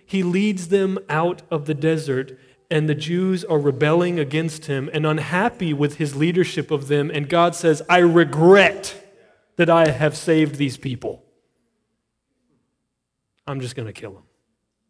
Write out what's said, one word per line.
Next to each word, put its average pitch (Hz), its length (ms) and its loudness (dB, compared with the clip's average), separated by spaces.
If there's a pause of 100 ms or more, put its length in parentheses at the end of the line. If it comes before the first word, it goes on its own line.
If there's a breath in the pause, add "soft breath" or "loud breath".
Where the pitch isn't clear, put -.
he 190 160 -2
leads 185 460 -2
them 190 400 0
out 170 420 -2
of 147 160 -4
the 156 80 -2
desert 139 640 -4 (320 loud breath)
and 156 180 0
the 151 60 0
Jews 175 500 -2
are 160 140 0
rebelling 151 600 0
against 151 460 -4
him 139 260 -4
and 156 120 -2
unhappy 156 680 -2
with 143 220 -2
his 143 180 -4
leadership 160 560 -2
of 135 160 -4
them, 143 240 0
and 147 180 -6
God 170 280 2
says, 156 320 0
"I 180 100 6
regret 170 1120 4 (440 soft breath)
that 170 120 2
I 165 200 6
have 143 280 0
saved 156 380 0
these 139 220 -4
people. - 480 -10 (2250)
I'm 139 120 -6
just 123 140 -10
gonna 110 180 -10
kill 101 200 -16
them." 90 100 -20 (680)